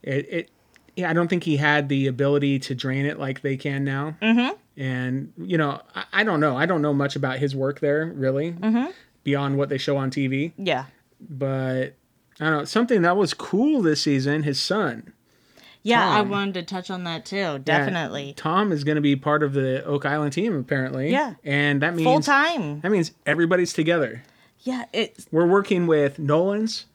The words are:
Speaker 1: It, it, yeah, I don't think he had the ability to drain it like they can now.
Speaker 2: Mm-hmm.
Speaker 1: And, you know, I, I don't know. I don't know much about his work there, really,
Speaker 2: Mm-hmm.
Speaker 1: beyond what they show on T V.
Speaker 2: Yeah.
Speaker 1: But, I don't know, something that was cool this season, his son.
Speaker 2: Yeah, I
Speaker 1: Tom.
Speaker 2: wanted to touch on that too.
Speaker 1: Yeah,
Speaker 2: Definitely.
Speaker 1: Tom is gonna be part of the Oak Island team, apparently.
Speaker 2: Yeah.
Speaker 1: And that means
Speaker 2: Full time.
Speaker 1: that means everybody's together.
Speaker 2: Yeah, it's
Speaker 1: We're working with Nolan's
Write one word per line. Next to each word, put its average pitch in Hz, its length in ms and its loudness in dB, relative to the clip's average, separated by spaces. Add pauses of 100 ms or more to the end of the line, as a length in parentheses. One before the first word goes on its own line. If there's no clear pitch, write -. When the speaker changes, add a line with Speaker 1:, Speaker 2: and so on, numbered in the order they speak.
Speaker 1:
It, 139 300 -2
it, - 180 -6 (460)
yeah, 180 140 -2
I - 20 0
don't 165 160 2
think 180 160 0
he 156 120 2
had 147 320 2
the 139 180 0
ability 139 540 2
to 135 140 -6
drain 135 320 -2
it 151 120 -4
like 135 240 -6
they 139 140 -2
can 139 280 -4
now. 139 380 -4
Speaker 2:
Mm-hmm. 240 580 0
Speaker 1:
And, 131 580 -4
you 175 200 -2
know, 147 220 0 (140)
I, - 180 -8
I 202 120 2
don't 175 160 2
know. 147 160 2
I 147 100 2
don't 175 160 0
know 147 120 0
much 139 220 -2
about 135 220 -2
his 139 180 -2
work 135 240 -2
there, 151 340 2
really, 139 380 -2
Speaker 2:
Mm-hmm. 220 380 -2 (340)
Speaker 1:
beyond 139 340 0
what 139 100 0
they 139 100 -2
show 139 180 0
on 135 140 -2
T 139 160 -2
V. 139 300 -2
Speaker 2:
Yeah. 147 300 -4 (340)
Speaker 1:
But, 135 760 -4 (460)
I 147 40 -4
don't 156 140 2
know, 143 60 -4
something 233 380 2
that 175 140 4
was 196 180 0
cool 262 480 2
this 151 200 2
season, 143 400 0
his 143 180 -2
son. 156 520 -2 (720)
Speaker 2:
Yeah, 226 300 4
I 208 40 4
Speaker 1:
Tom. 208 120 2
Speaker 2:
wanted 202 240 -4
to 180 80 -6
touch 180 280 -10
on 180 140 -8
that 165 200 -8
too. 190 120 -8
Speaker 1:
Yeah, 165 220 -2
Speaker 2:
Definitely. 139 800 -2
Speaker 1:
Tom 190 360 2
is 147 120 -2
gonna 151 160 2
be 143 160 4
part 151 260 2
of 143 100 0
the 135 320 0
Oak 143 220 -2
Island 147 260 0
team, 190 240 -2
apparently. 135 540 -2
Speaker 2:
Yeah. 262 240 0 (100)
Speaker 1:
And 143 380 2
that 170 120 0
means 165 120 2
Speaker 2:
Full 262 140 6
time. 269 600 0
Speaker 1:
that 175 120 -2
means 175 200 2 (140)
everybody's 170 460 2
together. 151 500 0 (380)
Speaker 2:
Yeah, 254 320 -6
it's - 400 -6
Speaker 1:
We're 165 140 4
working 190 420 2
with 147 320 2
Nolan's 196 760 0